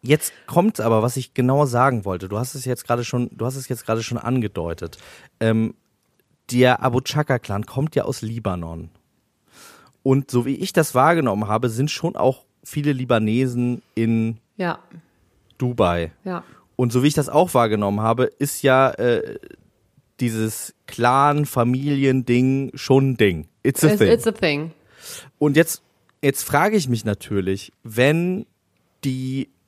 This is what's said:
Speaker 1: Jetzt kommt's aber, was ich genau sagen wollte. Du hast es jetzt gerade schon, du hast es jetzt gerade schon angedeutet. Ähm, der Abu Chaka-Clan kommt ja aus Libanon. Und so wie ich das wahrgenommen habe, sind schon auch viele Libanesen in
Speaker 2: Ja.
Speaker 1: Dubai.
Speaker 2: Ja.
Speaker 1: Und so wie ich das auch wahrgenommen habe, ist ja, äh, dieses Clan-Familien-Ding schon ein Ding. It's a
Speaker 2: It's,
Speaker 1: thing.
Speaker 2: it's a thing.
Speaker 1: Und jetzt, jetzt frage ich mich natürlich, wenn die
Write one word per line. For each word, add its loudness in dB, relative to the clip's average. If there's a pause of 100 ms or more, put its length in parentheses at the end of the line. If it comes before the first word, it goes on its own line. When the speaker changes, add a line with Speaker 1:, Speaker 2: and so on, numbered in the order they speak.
Speaker 1:
Jetzt 0 (140)
kommt's 2
aber, 2
was -2
ich -10
genau 2
sagen 2
wollte. -6
Du -6
hast -6
es -12
jetzt -6
gerade -2
schon, -4
du -6
hast -6
es -12
jetzt -8
gerade -2
schon -6
angedeutet. -6 (400)
Ähm, 0 (760)
der 4
Abu 0
Chaka-Clan -2
kommt -4
ja 2
aus -6
Libanon. -8 (1120)
Und 2
so 0
wie -4
ich -8
das 0
wahrgenommen 2
habe, 0
sind -2
schon -6
auch 0 (180)
viele -4
Libanesen 0 (140)
in 0 (200)
Speaker 2:
Ja. -4 (800)
Speaker 1:
Dubai. 0 (120)
Speaker 2:
Ja. -10 (320)
Speaker 1:
Und 0
so 4
wie 4
ich 2
das 0
auch 0
wahrgenommen 0
habe, 0
ist -4
ja, 4
äh, -2 (840)
dieses -4 (140)
Clan-Familien-Ding 2
schon 4
ein -4
Ding. 2 (140)
It's 0
a 6
Speaker 2:
It's, 4
Speaker 1:
thing. 6
Speaker 2:
it's 4
a 0
thing. -2 (680)
Speaker 1:
Und 2
jetzt, 2 (400)
jetzt 0
frage 2
ich 0
mich -2
natürlich, -4 (100)
wenn 0 (580)
die -6 (180)